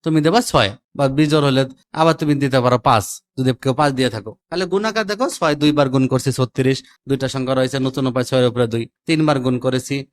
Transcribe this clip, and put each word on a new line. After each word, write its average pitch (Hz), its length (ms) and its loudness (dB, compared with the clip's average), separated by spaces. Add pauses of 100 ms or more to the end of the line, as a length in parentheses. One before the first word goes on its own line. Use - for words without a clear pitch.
তুমি 156 180 0
দেবা 175 200 2
ছয়, 120 280 2 (260)
বা 143 120 0
বিজোড় 147 380 2
হলে 135 180 2 (300)
আবার 160 200 2
তুমি 147 220 0
দিতে 131 240 0
পারো 123 180 4
পাঁচ, 113 280 2 (320)
যদি 131 140 0 (100)
কেউ 135 120 0
পাঁচ 143 200 0
দিয়ে 127 160 0
থাকো। 110 220 -10 (180)
তাহলে 180 160 -4
গুণাকার 214 400 -2
দেখো, 208 240 -4
ছয় 151 260 0
দুইবার 147 340 2
গুণ 131 180 2
করছি 131 240 0
ছত্রিশ, 131 460 0 (300)
দুইটা 131 200 -2
সংখ্যা 131 280 -4
রয়েছে 131 240 -2
নতুন 131 280 -2
উপায় 127 180 -2
ছয়ের 127 220 2
উপরে 120 200 0
দুই, 117 160 -4 (220)
তিনবার 156 340 2
গুণ 127 200 0
করেছি 127 360 -4 (180)